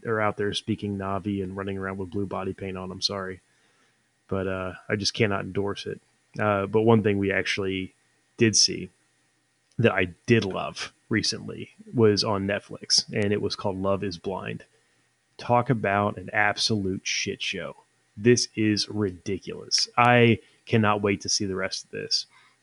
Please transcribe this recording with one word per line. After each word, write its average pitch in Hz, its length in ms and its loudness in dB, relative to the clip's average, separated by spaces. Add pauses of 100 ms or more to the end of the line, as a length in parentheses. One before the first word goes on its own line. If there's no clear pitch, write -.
are 110 160 -2
out 104 160 0
there 101 160 -2
speaking 101 460 -4
Na'vi 98 440 -4
and 95 140 -8
running 98 220 -6
around 95 200 -6
with 95 120 -8
blue 98 160 -4
body 95 260 -6
paint 95 240 -8
on, 92 140 -10
I'm 95 100 -12
sorry. 95 400 -6 (840)
But, 95 200 -2
uh, 92 260 -4 (180)
I 107 60 2
just 101 180 -2
cannot 101 300 0
endorse 98 420 -6
it. - 140 -10 (380)
Uh, 101 280 0
but 107 160 2
one 113 200 8
thing 101 160 2
we 98 140 0
actually 95 600 -2 (420)
did 113 200 6
see 92 340 0 (880)
that 113 140 6
I 95 160 0 (180)
did 113 180 6
love 87 480 -6 (160)
recently - 640 -4 (240)
was 107 300 6
on 98 220 -2
Netflix, - 640 -2
and 104 200 0
it 104 80 0
was 101 160 -4
called 95 240 -4
Love 98 240 0
Is 87 140 -6
Blind. 98 460 -8 (760)
Talk 120 320 2
about 101 480 2
an 92 160 -12
absolute 104 720 0
shit - 360 -4
show. 82 360 -8 (400)
This 120 400 4
is 107 340 2
ridiculous. 95 1080 -4
I 120 440 6 (260)
cannot 107 340 2
wait 101 220 0
to - 80 -8
see - 160 -2
the 95 100 -4
rest 95 280 -6
of - 80 -20
this. 101 340 -4 (360)